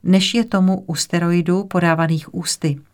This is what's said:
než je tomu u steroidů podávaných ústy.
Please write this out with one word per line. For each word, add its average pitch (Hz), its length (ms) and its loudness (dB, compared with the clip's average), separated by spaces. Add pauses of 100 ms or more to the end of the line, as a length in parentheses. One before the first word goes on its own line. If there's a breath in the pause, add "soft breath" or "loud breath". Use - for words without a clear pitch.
než 185 320 2
je 233 100 2
tomu 190 360 0
u 170 140 -8
steroidů 175 680 0
podávaných 165 680 0
ústy. 156 460 -4 (140)